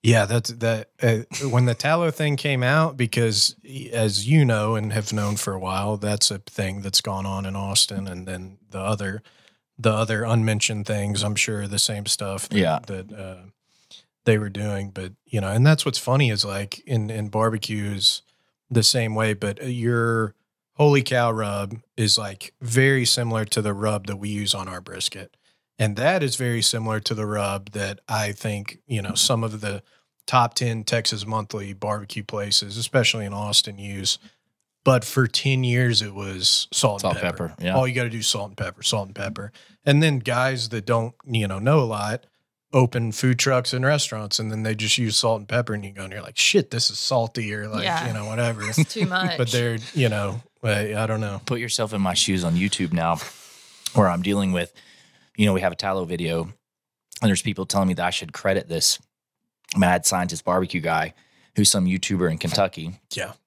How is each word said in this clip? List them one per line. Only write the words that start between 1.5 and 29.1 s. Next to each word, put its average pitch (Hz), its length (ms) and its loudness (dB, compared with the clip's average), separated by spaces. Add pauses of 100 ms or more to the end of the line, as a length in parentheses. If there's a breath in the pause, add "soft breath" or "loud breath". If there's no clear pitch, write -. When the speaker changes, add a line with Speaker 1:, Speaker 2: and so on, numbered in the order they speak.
Speaker 1:
the 120 80 2
tallow 165 380 2
thing 147 240 0
came 135 260 0
out, 143 360 2
because 113 680 2
y-, 135 300 -12
as 107 340 0
you 151 160 8
know 113 320 2
and 107 160 -2
have 107 220 -2
known 104 240 0
for 101 160 -4
a 95 60 -6
while, 95 360 -2
that's 104 340 0
a 98 100 -4
thing 98 420 -6
that's 98 180 0
gone 98 260 -4
on 98 200 -4
in 95 100 -6
Austin, 98 520 -2
and 92 200 -10
then 92 300 -10 (120)
the 98 120 -10
other, 101 420 -4 (560 soft breath)
the 113 140 4
other 110 320 0
unmentioned 110 600 2
things, 101 380 -2
I'm 107 120 -2
sure, 104 260 -2
are 101 60 -6
the 101 120 -2
same 101 260 0
stuff 98 440 -4
that, 107 80 0
Speaker 2:
Yeah. 80 300 2
Speaker 1:
that, 98 260 -10
uh, 95 220 -12 (920 loud breath)
they 110 120 6
were 107 120 -2
doing. 101 420 -4
But, 95 220 -10 (120)
you 107 140 -2
know, 98 100 -2
and 117 160 4
that's 156 200 6
what's 135 140 -2
funny 131 300 2
is, 104 140 0
like, 98 420 -6
in, 110 240 -2
in 107 200 -4
barbecue 107 640 -2
is - 280 0 (480)
the 117 140 4
same 113 320 2
way, 110 180 2
but, 101 280 -4
uh, 135 60 -8
your 117 680 0 (380)
Holy 143 300 6
Cow 120 280 2
rub 101 460 -4 (180)
is, 110 220 2
like, 98 440 -8
very 127 440 2
similar 113 400 0
to 107 160 -2
the 104 120 0
rub 104 340 -2
that 101 100 -6
we 101 120 -8
use 101 240 -2
on 95 140 -6
our 92 140 -10
brisket. 92 560 -8 (420)
And 107 180 2
that 165 260 2
is 131 120 -2
very 120 260 -2
similar 110 400 0
to 117 120 -4
the 107 120 -4
rub 101 460 -4
that 98 360 -6
I 104 240 -2
think, 104 560 -6
you 110 140 -2
know, 98 140 -4